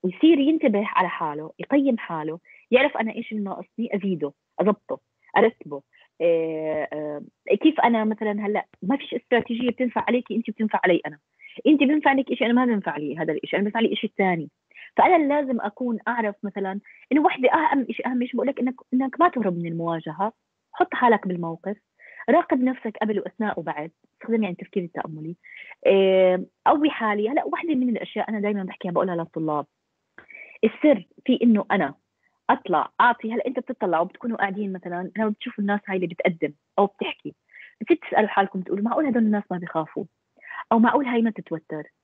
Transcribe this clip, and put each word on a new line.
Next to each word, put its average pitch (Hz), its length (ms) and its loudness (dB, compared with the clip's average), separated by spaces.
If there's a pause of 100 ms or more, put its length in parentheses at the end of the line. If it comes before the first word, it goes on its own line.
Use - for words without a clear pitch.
يصير 302 340 4
ينتبه 269 480 2
على - 220 0
حاله، 156 500 -6
يقيم 269 400 2
حاله، 160 400 -8 (320)
يعرف 269 260 4
أنا 220 180 -2
إيش - 180 -10
اللي 214 120 -6
ناقصني، 196 520 -6
أزيده، 175 360 -4 (280)
أضبطه، 185 400 0 (360)
أرتبه، 175 460 0 (380)
آه، 160 720 0
آه، 151 300 -8 (320)
كيف 311 260 2
أنا 226 240 4
مثلًا 214 420 -2
هلأ 208 200 -2 (160)
ما 208 140 0
فيش - 180 -10
استراتيجية 240 560 0
بتنفع 233 380 -2
عليكي 240 280 -2
أنت 233 140 -4
بتنفع 208 340 -2
علي 180 220 4
أنا، 151 120 -12 (480)
أنت 294 140 6
بينفع 294 320 4
لك 269 200 0
إشي 240 140 0
أنا 233 60 2
ما 247 120 4
بينفع 202 320 0
لي 147 220 -6
هذا 160 140 -2
الإشي، - 240 -4
أنا 185 80 0
بينفع 208 160 -2
لي 233 120 2
إشي - 240 -4
تاني. 170 320 0 (480)
فأنا 302 380 6
لازم 262 260 0
أكون 233 380 -4 (100)
أعرف 226 340 -2
مثلًا 196 380 -6 (320)
إنه 294 100 4
وحدة 285 300 2
أهم 285 380 2
إشي، - 160 -8
أهم 247 160 -2
إشي 247 140 -6
بقول 226 100 -2
لك 277 140 -4
إنك، 254 140 -2 (200)
إنك 262 260 -2
ما 349 80 6
تهرب 202 300 -2
من 170 80 -6
المواجهة، 165 680 -4 (400)
حط - 220 -2
حالك 226 340 2
بالموقف، 175 480 -6 (540)
راقب 302 320 4
نفسك 247 400 -2
قبل 214 160 0
وأثناء 202 420 -4
وبعد، 156 300 -8 (220)
استخدم 226 300 -2
يعني 190 100 -2
التفكير 190 300 -6
التأملي، 160 540 -10 (500)
آه، 190 580 4 (220)
قوي 294 240 4
حالي. 208 380 -2
هلأ 285 160 -2
وحدة 330 300 -4
من 254 140 0
الأشياء 208 420 -4
أنا 220 100 -4
دايمًا 208 220 -2
بحكيها 185 300 -8
بقولها 175 240 0
للطلاب، 160 500 -4 (1000)
السر 226 420 4 (180)
في 254 180 2
إنه 220 280 6
أنا 165 240 0 (560)
أطلع 180 400 0 (100)
أعطي. 233 320 2
هلأ 240 140 -4
أنت 254 120 -4
بتطلع 190 420 -2
وبتكونوا 214 360 -4
قاعدين 196 360 -4
مثلًا، 180 440 -8
لما 220 120 0
بتشوفوا 214 340 -6
الناس 202 260 0
هاي 190 80 -2
اللي 180 100 -2
بتقدم 170 460 -4 (260)
أو 202 80 4
بتحكي، - 480 -10 (460)
بتصير 311 160 2
تسألوا - 320 0
حالكم 196 320 0
تقولوا: 202 240 -4
"معقول 269 220 0
هدول 240 160 2
الناس 208 280 2
ما 180 80 -4
بيخافوا؟ 165 460 -6 (680)
أو 226 60 6
معقول 254 280 4
هاي 240 160 0
ما 226 80 2
تتوتر؟ 160 520 -10 (220)